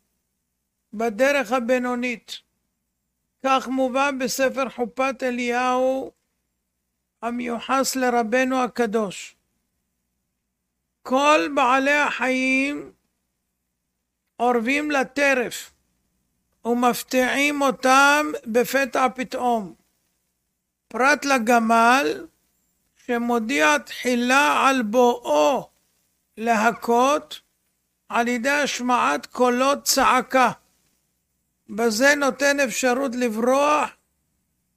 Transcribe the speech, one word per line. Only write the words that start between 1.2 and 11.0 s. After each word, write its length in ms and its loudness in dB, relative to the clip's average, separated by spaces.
הבינונית. 880 -4
כך 240 0
מובא 420 -2
בספר 500 -2
חופת 520 -6
אליהו, 920 -2
המיוחס 760 -4
לרבנו 680 0
הקדוש. 720 -4